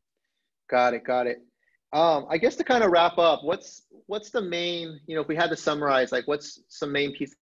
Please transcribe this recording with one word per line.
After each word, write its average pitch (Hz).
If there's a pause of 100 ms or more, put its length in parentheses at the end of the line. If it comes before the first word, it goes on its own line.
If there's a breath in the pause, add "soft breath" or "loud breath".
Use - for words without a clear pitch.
(720)
Got 123
it. 117
Got 123
it. 120 (540)
Um, 151
I 165
guess -
to 330
kind 240
of 196
wrap 170
up, 160
what's, - (240)
what's 214
the 233
main, 170
you 160
know, 156
if 147
we 156
had 170
to -
summarize, 143
like, 123
what's 147
some 147
main 143
piece 139